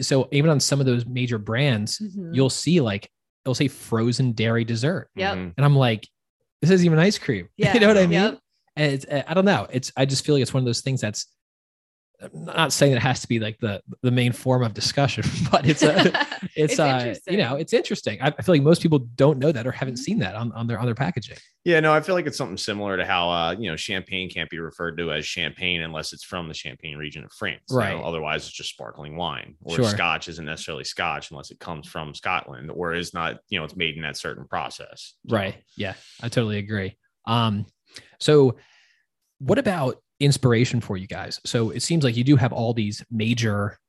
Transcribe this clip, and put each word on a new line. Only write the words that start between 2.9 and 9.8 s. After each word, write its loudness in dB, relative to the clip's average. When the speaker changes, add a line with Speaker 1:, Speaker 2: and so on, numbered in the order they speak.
Speaker 1:
it'll -2
say 0
frozen 0
dairy 0
dessert. -2
Speaker 2:
Yep. -2
Speaker 3:
Mm-hmm. -8
Speaker 1:
And 2
I'm 6
like, 2
"This 4
isn't 6
even 6
ice 4
cream." -4
<laughs> -20
Speaker 2:
Yeah. 2
Speaker 1:
You 8
know 8
what 8
I 8
mean? 2
Speaker 2:
Yep. 2
Speaker 1:
And 2
it's, -4
uh, -2
I -4
don't 4
know. 2
It's, -4